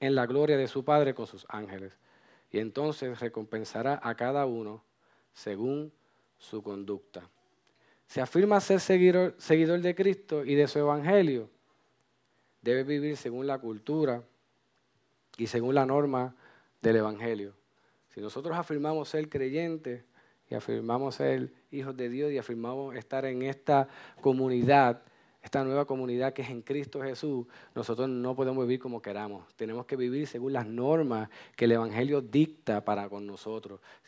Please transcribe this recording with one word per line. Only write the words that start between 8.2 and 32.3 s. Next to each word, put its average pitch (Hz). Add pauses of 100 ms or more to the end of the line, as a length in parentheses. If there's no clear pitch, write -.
afirma 202
ser 190
seguidor, 180
seguidor 165
de 175
Cristo 185
y 143
de 147
su 147
evangelio, 147 (1120)
debe 123
vivir 147
según 127
la 135
cultura 120 (1120)
y 113
según 123
la 135
norma 131 (480)
del 113
evangelio. 107 (580)
Si -
nosotros 143
afirmamos 151
ser 156
creyentes 147 (480)
y -
afirmamos 117
ser 135 (180)
hijos 135
de 123
Dios 143
y 139
afirmamos 123
estar 131
en 127
esta 139 (340)
comunidad, 131 (400)
esta 135
nueva 139
comunidad 131
que 135
es 120
en 120
Cristo 139
Jesús, 131 (280)
nosotros 120
no 127
podemos 131
vivir 127
como 120
queramos. 104 (100)
Tenemos 113
que 139
vivir 127
según 127
las 120
normas 123 (260)
que 120
el 117
evangelio 117
dicta 123